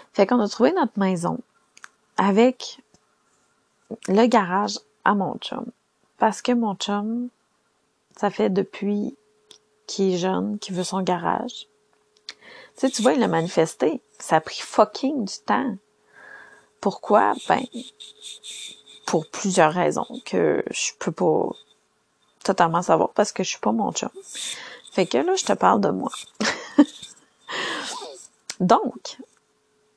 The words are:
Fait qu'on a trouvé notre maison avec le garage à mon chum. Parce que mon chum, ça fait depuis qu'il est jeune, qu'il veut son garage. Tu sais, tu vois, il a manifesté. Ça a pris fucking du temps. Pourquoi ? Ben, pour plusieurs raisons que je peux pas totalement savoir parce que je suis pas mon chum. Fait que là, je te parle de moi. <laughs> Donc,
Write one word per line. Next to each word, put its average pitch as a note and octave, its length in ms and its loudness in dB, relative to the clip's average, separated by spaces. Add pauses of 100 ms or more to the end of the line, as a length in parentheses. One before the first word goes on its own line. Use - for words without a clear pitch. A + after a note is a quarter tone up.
(140)
Fait G3+ 120 4
qu'on B3 140 4
a G#3 80 2
trouvé B3+ 240 2
notre E4 260 0
maison F3+ 420 0 (760)
avec G#3 640 2 (1300)
le G3+ 200 4
garage G3+ 520 0 (240)
à G#3 120 4
mon F#3+ 220 -2
chum. - 280 -10 (540)
Parce G#3+ 220 0
que B3 100 -2
mon A3+ 240 0
chum, A3 540 -4 (840)
ça G#3 140 -2
fait G#3 200 0
depuis G3+ 680 -2 (720)
qu'il F#3+ 260 0
est F3+ 40 0
jeune, F#3+ 420 -2
qu'il F#3+ 160 -10
veut F3+ 80 -4
son F#3+ 180 -4
garage. F3 680 -2 (600)
Tu - 80 -18 (400)
sais, C4+ 140 0
tu A3+ 120 -4
vois, B3+ 120 4
il B3+ 100 2
a F#3+ 40 2
manifesté. E3+ 760 0 (180)
Ça - 180 2
a D#3 40 4
pris - 200 -12
fucking B3+ 640 0
du - 200 -12
temps. G#3+ 300 0 (1080)
Pourquoi ? - 520 2 (140)
Ben, - 160 2 (1400)
pour D#3 240 0
plusieurs F3+ 440 2
raisons E3 340 0 (180)
que E3+ 440 0
je - 300 -6
peux E3 140 -4
pas D#3+ 340 0 (960)
totalement F3 380 2
savoir E3 300 4
parce - 200 2
que - 120 -4
je - 60 -4
suis - 100 -10
pas G#3+ 120 0
mon A3+ 220 0
chum. - 180 -4 (800)
Fait F#3 140 2
que A#3 120 0
là, F4 180 2
je F#4 100 -4
te G3+ 80 2
parle G3 280 4
de F3+ 80 2
moi. - 220 -4 (280)
<laughs> - 440 2 (1800)
Donc, - 580 0 (800)